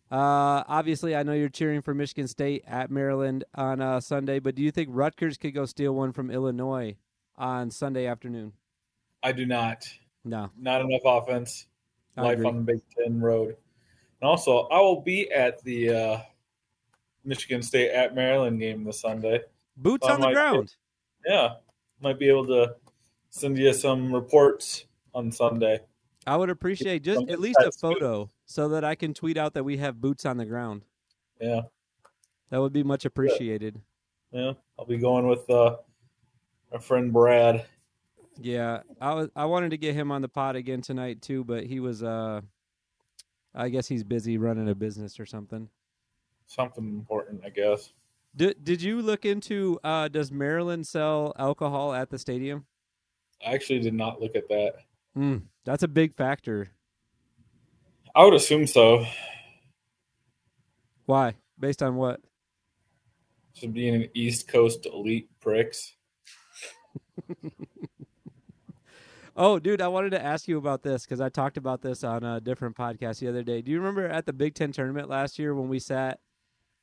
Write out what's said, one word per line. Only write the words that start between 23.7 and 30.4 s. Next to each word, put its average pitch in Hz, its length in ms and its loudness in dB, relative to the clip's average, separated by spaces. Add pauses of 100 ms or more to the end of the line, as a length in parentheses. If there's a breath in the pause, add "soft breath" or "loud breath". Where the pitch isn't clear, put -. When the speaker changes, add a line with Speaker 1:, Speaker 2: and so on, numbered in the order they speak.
Speaker 2:
some 131 400 0
reports 139 720 4 (280)
on 120 160 -4
Sunday. 113 500 2 (460)
Speaker 1:
I 139 100 0
would 185 120 0
appreciate 180 540 -4
just 190 180 0
Speaker 2:
Some 247 80 -6
Speaker 1:
at 170 120 -4
least 220 200 4
a 127 60 8
Speaker 2:
insights, - 140 -4
too. 165 140 0
Speaker 1:
photo 107 360 -2 (160)
so 151 240 -4
that 156 140 -2
I 151 100 -2
can 156 180 -6
tweet 160 240 -4
out 151 180 -2
that 135 100 -4
we 139 120 -4
have 135 240 -6
boots 135 240 -2
on 127 140 -4
the 117 80 -6